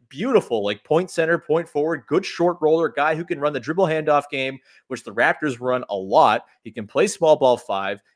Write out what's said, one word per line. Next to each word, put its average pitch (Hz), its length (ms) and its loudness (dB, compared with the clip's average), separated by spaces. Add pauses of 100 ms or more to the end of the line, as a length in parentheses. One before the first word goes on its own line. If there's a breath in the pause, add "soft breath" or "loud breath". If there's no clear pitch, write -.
beautiful, 151 560 -2
like, 104 200 -6
point 170 260 0
center, 165 260 0
point 160 320 -2
forward, 147 380 -4
good 185 180 0
short 175 360 -2
roller, 160 280 2
guy 151 280 0
who 165 80 -6
can 165 160 -6
run 147 120 0
the 143 80 -4
dribble 165 260 -2
handoff 151 440 0
game, 135 280 -6 (280 soft breath)
which 123 160 -10
the 110 100 -14
Raptors 131 480 0
run 127 300 -2
a 101 60 -2
lot. 110 500 4 (160 soft breath)
He 117 80 -18
can 110 160 -12
play 156 220 0
small 160 280 2
ball 127 200 4
five. 98 440 -6 (140)